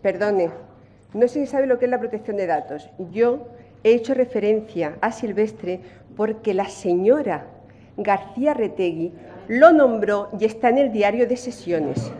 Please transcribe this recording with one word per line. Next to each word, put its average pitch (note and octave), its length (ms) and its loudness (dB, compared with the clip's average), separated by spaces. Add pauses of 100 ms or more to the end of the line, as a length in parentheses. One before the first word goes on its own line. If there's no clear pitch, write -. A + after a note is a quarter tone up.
Perdone, F#3+ 480 0 (640)
no A#3 160 2
sé D4 120 -4
si C#4 60 -2
sabe C4+ 200 0
lo B3 120 2
que B3 60 0
es B3 60 0
la B3 80 -2
protección G#3+ 400 -6
de F#3+ 80 -2
datos. D3 420 -4 (220)
Yo A#3+ 380 0 (360)
he A3 80 6
hecho A#3+ 220 2
referencia G#3+ 880 -2
a A3 100 0
Silvestre G#3 720 -4 (340)
porque G#3+ 380 -2
la - 160 -2
señora F#3+ 800 0 (500)
García G#3 560 -2
Retegui F3 580 -2 (360)
lo C#4 240 8
nombró G#3 580 2 (100)
y A3 60 2
está A3 240 2
en B3 80 2
el C#4 120 2
diario G#3+ 360 2
de B3 100 -2
sesiones. D#3+ 840 -4